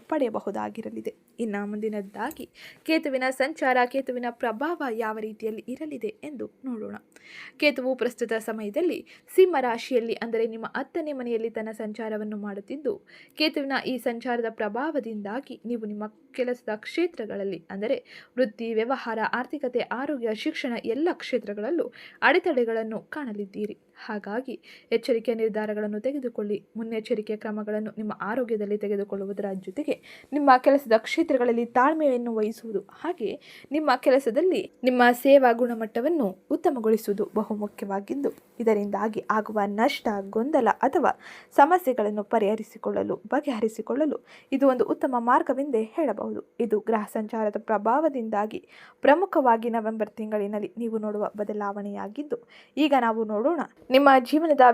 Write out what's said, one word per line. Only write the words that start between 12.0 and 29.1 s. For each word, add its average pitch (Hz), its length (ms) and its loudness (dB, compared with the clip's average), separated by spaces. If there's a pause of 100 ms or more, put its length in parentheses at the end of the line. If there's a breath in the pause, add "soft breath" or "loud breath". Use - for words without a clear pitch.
ಮಾಡುತ್ತಿದ್ದು, 208 560 -6 (440 loud breath)
ಕೇತುವಿನ 294 480 0
ಈ 254 120 -2
ಸಂಚಾರದ 233 520 -4
ಪ್ರಭಾವದಿಂದಾಗಿ 226 1160 -6
ನೀವು 226 200 -6
ನಿಮ್ಮ 208 220 -8 (240)
ಕೆಲಸದ 247 440 -6
ಕ್ಷೇತ್ರಗಳಲ್ಲಿ, 202 840 -4 (100)
ಅಂದರೆ 214 260 -2 (380 loud breath)
ವೃತ್ತಿ, 233 380 -2
ವ್ಯವಹಾರ, 226 460 -2 (140)
ಆರ್ಥಿಕತೆ, 247 500 -2 (100)
ಆರೋಗ್ಯ, 240 420 -4
ಶಿಕ್ಷಣ 269 380 -4 (120)
ಎಲ್ಲ 277 280 0
ಕ್ಷೇತ್ರಗಳಲ್ಲೂ 214 760 -4 (340 loud breath)
ಅಡೆತಡೆಗಳನ್ನು 226 800 2 (100)
ಕಾಣಲಿದ್ದೀರಿ. 208 680 -8 (200)
ಹಾಗಾಗಿ 214 580 -8 (360 loud breath)
ಎಚ್ಚರಿಕೆಯ 226 440 0
ನಿರ್ಧಾರಗಳನ್ನು 214 680 -2
ತೆಗೆದುಕೊಳ್ಳಿ. 240 560 -4 (180)
ಮುನ್ನೆಚ್ಚರಿಕೆಯ 220 640 -4
ಕ್ರಮಗಳನ್ನು 214 600 -6
ನಿಮ್ಮ 214 240 -6
ಆರೋಗ್ಯದಲ್ಲಿ 208 560 -2
ತೆಗೆದುಕೊಳ್ಳುವುದರ 202 720 -4 (120)